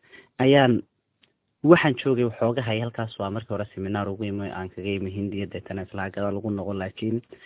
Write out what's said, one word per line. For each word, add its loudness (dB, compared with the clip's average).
ayaan 6
waxaan 6
joogay 2
waxoogahay 0
halkaas. -6
Waa -4
markii -6
hore -4
seminar -4
ugu -6
imi, -6
aan -10
kaga -10
imi -4
Hindiya, -4
deetana -10
isla -8
gadaal -4
lagu -4
noqon. -4
Laakiin -4